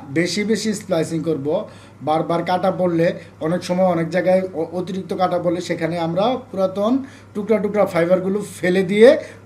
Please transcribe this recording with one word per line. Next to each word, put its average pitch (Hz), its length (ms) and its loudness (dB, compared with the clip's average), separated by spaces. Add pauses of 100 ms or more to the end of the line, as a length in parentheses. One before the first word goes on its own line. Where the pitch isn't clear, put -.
(100)
বেশি 170 340 -2
বেশি 214 300 0
স্প্লাইসিং 165 480 -2
করব, 156 460 -2 (340)
বারবার 165 400 0
কাটা 185 280 0
পড়লে, 175 420 2 (280)
অনেক 170 240 -2
সময় 180 200 0
অনেক 165 260 0
জায়গায় 185 320 2 (120)
অ-, 156 180 -4
অতিরিক্ত 185 420 -6
কাটা 180 240 0
পড়লে, 170 220 -2
সেখানে 170 380 -4
আমরা 185 400 0 (120)
পুরাতন 202 480 0 (360)
টুকরা 208 240 0
টুকরা 196 280 0
ফাইবারগুলো 185 580 0 (160)
ফেলে 180 220 2
দিয়ে 214 360 8 (280)